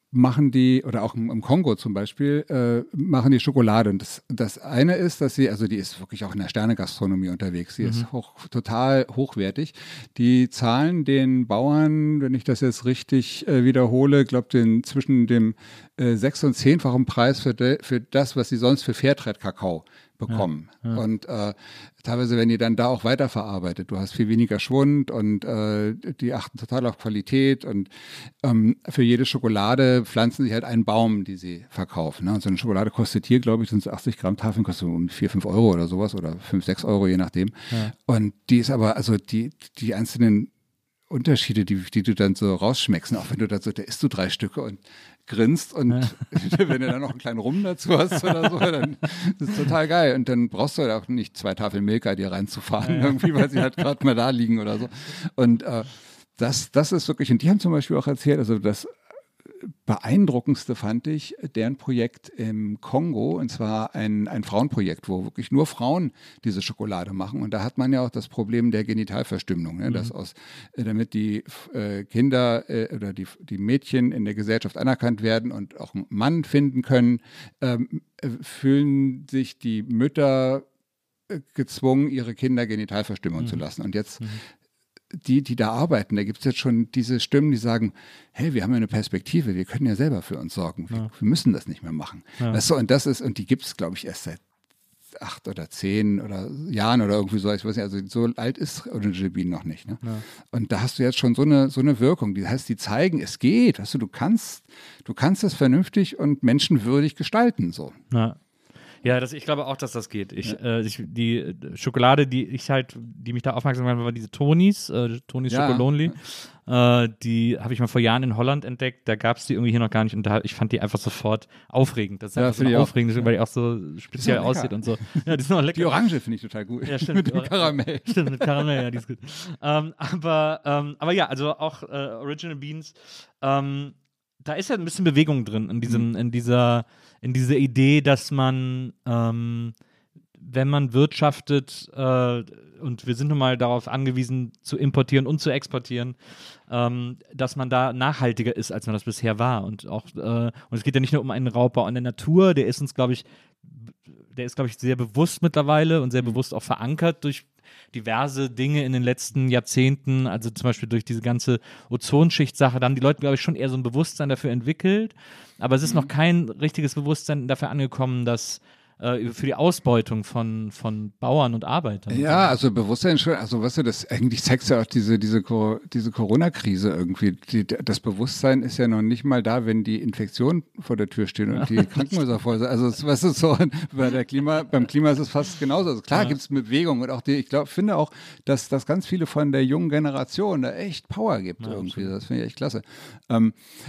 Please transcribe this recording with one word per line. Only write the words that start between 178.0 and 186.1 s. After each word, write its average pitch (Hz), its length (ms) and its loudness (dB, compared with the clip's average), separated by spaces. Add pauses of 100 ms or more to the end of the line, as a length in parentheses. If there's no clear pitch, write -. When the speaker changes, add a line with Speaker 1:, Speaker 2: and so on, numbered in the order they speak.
Speaker 1:
Bewusstsein 123 640 0
ist 127 120 -6
ja 120 120 2
noch 110 140 2
nicht 113 200 0
mal 127 180 2
da, 113 260 -2
wenn 110 180 0
die 110 180 -4
Infektionen 123 640 -2 (160)
vor 123 160 -4
der 104 120 0
Tür 104 200 -2
stehen 104 240 -2
und - 60 -2
Speaker 2:
Ja. 135 60 -2 (180)
Speaker 1:
die 190 40 2
Krankenhäuser 135 540 -2
voll 113 180 0
sind. 120 80 0
Also 123 220 2
es, 131 180 -4
weißt 143 160 2
du, 180 80 4
so, 151 260 2 (360)
bei 131 180 0
der 123 140 0
Klima-, 147 400 -2
beim 127 240 2
Klima 151 240 4
ist 135 80 2
es 143 80 -4
fast - 320 -4
genauso. 156 300 0
Also 113 120 -4
klar 180 220 0